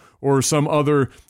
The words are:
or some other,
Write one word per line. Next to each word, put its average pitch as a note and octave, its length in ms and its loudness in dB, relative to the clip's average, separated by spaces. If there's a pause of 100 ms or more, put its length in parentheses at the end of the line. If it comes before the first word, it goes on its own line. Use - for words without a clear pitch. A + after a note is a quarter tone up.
(220)
or C#3 180 0
some D3 260 0
other, D3 440 0 (200)